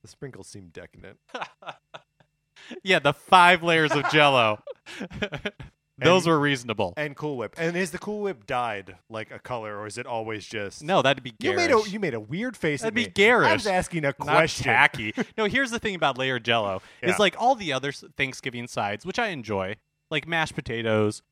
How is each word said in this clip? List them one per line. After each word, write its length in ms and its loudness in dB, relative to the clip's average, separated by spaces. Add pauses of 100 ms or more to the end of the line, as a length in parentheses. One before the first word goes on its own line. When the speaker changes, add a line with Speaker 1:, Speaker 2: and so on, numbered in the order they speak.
Speaker 1:
The 80 -20
sprinkles 380 -16
seem 260 -18
decadent. 460 -20 (140)
Speaker 2:
<laughs> 40 -10 (1500)
Yeah, 160 6
the 140 4
five 500 6
layers 300 4
of 160 0
Jell-O. 500 6 (720)
<laughs> 100 -10 (600)
Those 260 4
Speaker 1:
And 80 4
Speaker 2:
were 60 4
reasonable. 580 -2
Speaker 1:
And 180 -8
Cool 220 -8
Whip. 200 -8
And 200 -4
is 140 -4
the 60 -14
Cool 260 -10
Whip 220 -8
dyed, 520 -6 (120)
like, 220 -10
a 80 -18
color, 400 -10
or 80 -10
is 100 -12
it 80 -10
always 400 -8
just 380 -10
Speaker 2:
No, 180 2
that'd 220 2
be 160 -12
Speaker 1:
You 160 -2
made 100 2
a, 100 4
Speaker 2:
garish. 180 0
Speaker 1:
you 80 -8
made 120 -2
a 60 -4
weird 380 -8
face 240 -2
Speaker 2:
That'd 100 -4
Speaker 1:
at 40 -8
Speaker 2:
be 100 0
Speaker 1:
me. 60 -14
Speaker 2:
garish. 360 6
Speaker 1:
I 60 4
was 140 -2
asking 360 -2
a 40 0
Speaker 2:
Not 100 -4
Speaker 1:
question. 480 2
Speaker 2:
tacky. 480 2 (240)
No, 80 0
here's 260 -2
the 80 -6
thing 160 -6
about 220 0
layered 260 -2
Jell-O. 380 0 (200)
Speaker 1:
Yeah. 80 0
Speaker 2:
It's 100 0
like 200 2
all 160 4
the 160 -6
other 180 -2
s-, 140 -12 (140)
Thanksgiving 500 -6
sides, 380 -6
which 140 -6
I 80 -2
enjoy, 480 -4 (360)
like 160 -4
mashed 280 -2
potatoes 680 -2 (100)